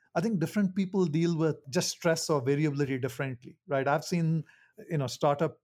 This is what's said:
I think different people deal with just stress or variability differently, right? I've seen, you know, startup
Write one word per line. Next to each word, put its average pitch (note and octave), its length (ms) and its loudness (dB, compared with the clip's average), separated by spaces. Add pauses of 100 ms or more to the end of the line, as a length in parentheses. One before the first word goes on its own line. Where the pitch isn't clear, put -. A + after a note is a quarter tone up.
(160)
I E3+ 40 0
think G3+ 200 0
different F#3 340 0
people F#3+ 320 2
deal E3 300 2
with D3+ 200 0 (140)
just F3 200 0
stress - 400 0
or D3 100 2
variability C#3 580 0
differently, C3 580 -6 (120)
right? C3+ 180 0
I've D3+ 180 2
seen, E3 380 0 (480)
you E3 80 0
know, C3+ 80 0
startup D3 580 0